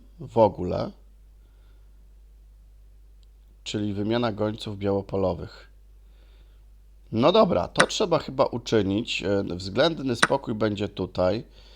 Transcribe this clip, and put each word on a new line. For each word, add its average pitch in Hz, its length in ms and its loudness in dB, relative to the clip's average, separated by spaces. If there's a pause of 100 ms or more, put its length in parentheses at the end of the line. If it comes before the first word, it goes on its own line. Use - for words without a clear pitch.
(200)
w 135 180 -8
ogóle. 98 540 2 (2750)
Czyli 104 300 -4
wymiana 110 380 0
gońców 107 460 -4
białopolowych. 98 920 -2 (1400)
No 123 200 6
dobra, 190 360 4
to - 200 2
trzeba 165 320 0
chyba 135 260 -2
uczynić. 104 800 -2
E, 101 200 0
względny 117 720 -2
spokój 131 380 0
będzie 104 360 -2
tutaj. 92 540 -2 (320)